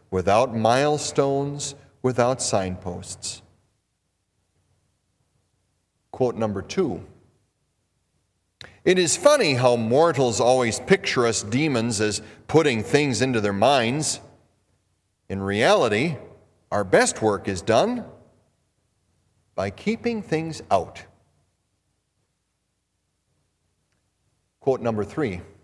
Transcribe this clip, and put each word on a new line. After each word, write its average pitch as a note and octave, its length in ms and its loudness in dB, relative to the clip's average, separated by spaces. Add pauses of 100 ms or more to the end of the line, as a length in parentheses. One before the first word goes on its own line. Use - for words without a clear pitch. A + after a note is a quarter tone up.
without G2+ 460 2
milestones, C#3 1200 0 (260)
without B2+ 400 0
signposts." F#2 1000 -6 (2750)
Quote B2 240 -2
number G#2 280 -4
two, C#3 420 -4 (1800)
"It F3+ 140 4
is F3 180 0
funny C4+ 380 4
how B2 220 4
mortals B2+ 640 2
always B2 400 2
picture C3+ 480 0
us A2+ 160 -2
demons A#2 580 -2
as G#2+ 220 -2 (240)
putting C#3+ 340 2
things C3+ 400 0
into B2+ 180 0
their G2+ 140 0
minds. B2+ 680 0 (1080)
In G2 120 -8
reality, B2 760 0 (560)
our G2+ 100 0
best F#3 380 2
work G2+ 260 0
is F#2+ 140 -4
done G3 420 0 (1500)
by G2 140 -4
keeping A3+ 520 -4
things D#3+ 480 -6
out." - 360 -2 (3500)
Quote C3 220 -2
number A2 240 -2
three G#2 340 -6 (240)